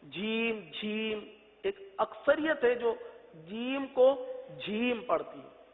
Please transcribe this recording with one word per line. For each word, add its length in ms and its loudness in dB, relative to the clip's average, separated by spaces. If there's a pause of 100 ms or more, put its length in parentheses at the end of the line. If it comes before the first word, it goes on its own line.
(120)
جھیم، 480 -2 (120)
جھیم، 480 -4 (440)
ایک 160 -2 (180)
اکثریت 640 2
ہے 120 6
جو 180 0 (540)
جیم 400 -4
کو 200 8 (580)
جھیم 420 0
پڑھتی 320 0
ہے 140 -18 (200)